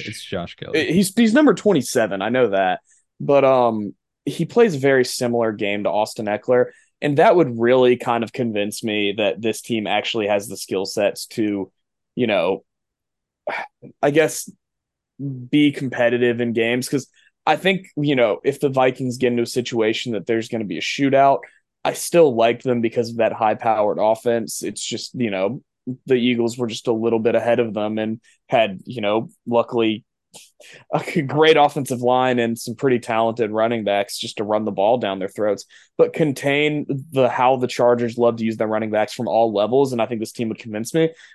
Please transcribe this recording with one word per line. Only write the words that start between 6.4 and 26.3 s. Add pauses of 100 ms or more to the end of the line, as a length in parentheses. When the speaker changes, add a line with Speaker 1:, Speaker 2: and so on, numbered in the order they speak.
Speaker 2:
and
that
would
really
kind
of
convince
me
that
this
team
actually
has
the
skill
sets
to, (440)
you
know, (1400)
I
guess, (1000)
be
competitive
in
games,
'cause (400)
I
think,
you
know,
if
the
Vikings
get
into
a
situation
that
there's
gonna
be
a
shootout, (440)
I
still
like
them
because
of
that
high-powered
offense.
It's
just,
you
know, (440)
the
Eagles